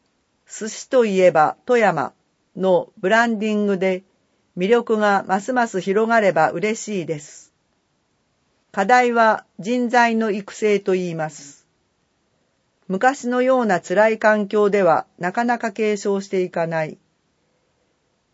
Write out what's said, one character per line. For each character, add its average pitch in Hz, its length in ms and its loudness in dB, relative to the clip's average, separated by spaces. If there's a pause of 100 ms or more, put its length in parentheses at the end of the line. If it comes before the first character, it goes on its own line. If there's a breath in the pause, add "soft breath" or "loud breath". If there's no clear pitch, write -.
(480)
寿 214 200 -12
司 - 220 -16
と 254 140 4
い 196 160 -2
え 180 100 8
ば 156 340 2
富 247 140 2
山 170 340 0 (440)
の 185 420 0
ブ 185 100 -2
ラ 226 180 4
ン 226 120 -4
デ 214 140 -4
ィ 208 40 -2
ン 208 100 -2
グ 196 120 -2
で、 185 240 -2 (540)
魅 185 120 -2
力 233 280 2
が 208 320 2
ま 208 140 0
す 262 100 -6
ま 240 160 0
す 185 140 -6
広 202 260 0
が 233 100 2
れ 196 140 2
ば 156 180 2
嬉 214 300 -4
し 202 220 -6
い 147 40 -10
で 151 120 -6
す。 - 340 -20 (1200)
課 196 140 -2
題 247 260 4
は 226 320 2 (140)
人 233 320 -4
材 233 260 2
の 220 140 -2
育 202 240 -8
成 208 260 0
と 196 140 -2
い 180 160 -2
い 165 40 -8
ま 156 140 -6
す。 - 380 -20 (1200)
昔 240 400 -2
の 247 140 0
よ 254 180 2
う 233 60 0
な 180 140 0
辛 208 300 2
い 220 80 -4
環 214 300 0
境 208 220 2
で 196 120 0
は 160 240 2 (120)
な 180 140 -6
か 240 120 -4
な 240 140 -2
か 220 140 -8
継 214 260 -2
承 202 240 -4
し 196 60 -16
て 190 120 -2
い 180 100 -4
か 165 160 -4
な 160 180 -4
い。 - 120 -12 (1400)